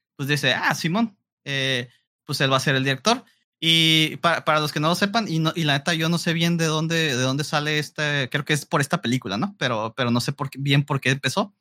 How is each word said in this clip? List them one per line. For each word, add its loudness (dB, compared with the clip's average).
pues -6
dice, 2
"Ah, 0
Simón, -2
eh, -2
pues -4
él 2
va 6
a -2
ser 0
el 0
director". 0
Y 4
pa-, 0
para 2
los -2
que -4
no 2
lo 2
sepan, 0
y, -2
no, 0
y -2
la 2
neta 0
yo 0
no 0
sé -2
bien 2
de 0
dónde, 0
de 0
dónde 0
sale -2
este, -4
creo -4
que 0
es 0
por 0
esta 0
película, -2
¿no? -4
Pero, -2
pero 0
no 2
sé -2
por -8
qué, -12
bien 4
por -2
qué 0
empezó. -2